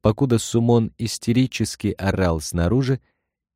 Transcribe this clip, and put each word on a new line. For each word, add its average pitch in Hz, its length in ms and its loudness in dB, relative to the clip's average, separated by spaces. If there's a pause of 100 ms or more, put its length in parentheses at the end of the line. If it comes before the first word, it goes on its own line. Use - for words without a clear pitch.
покуда 113 380 2
Сумон 117 580 0
истерически 117 1000 -2
орал 90 420 0
снаружи, 117 600 0 (560)